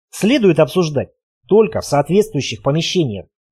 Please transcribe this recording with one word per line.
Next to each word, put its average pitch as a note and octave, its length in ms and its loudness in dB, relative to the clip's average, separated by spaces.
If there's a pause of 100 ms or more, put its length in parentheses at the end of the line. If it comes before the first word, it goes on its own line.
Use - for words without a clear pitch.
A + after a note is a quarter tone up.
следует G3+ 500 2
обсуждать D3+ 520 0 (380)
только G#3+ 320 2
в - 40 -10
соответствующих E3 760 -2
помещениях, C#3+ 640 -2 (260)